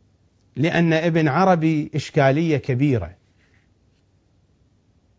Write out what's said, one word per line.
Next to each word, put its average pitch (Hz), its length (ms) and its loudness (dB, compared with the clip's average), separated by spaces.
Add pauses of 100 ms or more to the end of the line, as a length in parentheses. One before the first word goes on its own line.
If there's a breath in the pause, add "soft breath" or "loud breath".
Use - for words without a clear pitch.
(560)
لأن 165 360 0
ابن 160 360 0
عربي 160 680 0
إشكالية 147 600 0
كبيرة، 123 580 -2 (2000)